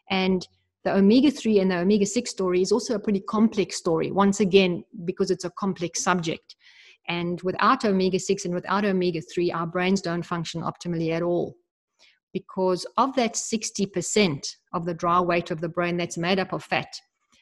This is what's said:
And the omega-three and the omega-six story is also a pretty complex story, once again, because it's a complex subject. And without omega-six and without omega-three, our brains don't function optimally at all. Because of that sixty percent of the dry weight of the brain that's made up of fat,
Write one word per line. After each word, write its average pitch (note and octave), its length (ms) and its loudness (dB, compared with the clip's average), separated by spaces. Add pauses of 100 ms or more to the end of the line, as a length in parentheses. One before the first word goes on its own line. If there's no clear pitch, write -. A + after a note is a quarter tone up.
And F#3 400 0 (360)
the - 120 0
omega-three A3 640 4
and F#3+ 100 2
the F3+ 100 0
omega-six G3+ 500 2
story F3+ 320 0
is G3 100 0
also A#3+ 220 0
a G3+ 40 -2
pretty G3+ 220 0
complex G#3+ 560 0
story, D#3+ 340 0
once G3 300 2
again, F#3 420 6 (220)
because F#3 260 -2
it's F3 140 -2
a F3 60 -6
complex F3 520 -4
subject. F3 540 -2 (520)
And F3 340 -4
without G3+ 420 2
omega-six F#3+ 600 0
and F3 100 -4
without F#3+ 300 -2
omega-three, F3+ 680 0
our E3 160 -4
brains F#3 340 0
don't E3+ 220 -4
function E3 400 -6
optimally E3 480 -4
at E3 120 -2
all. E3+ 340 -2 (760)
Because F#3 540 -4 (100)
of C4 200 0
that A3+ 200 0
sixty - 480 -4
percent F3+ 640 0 (260)
of E3+ 140 -6
the F3 80 -4
dry F3 260 2
weight F3 300 0
of E3 100 -6
the E3+ 80 -4
brain F3 300 -2
that's F3 180 -6
made F3+ 220 0
up F#3+ 160 -4
of D#3+ 100 -8
fat, D3+ 240 -2 (540)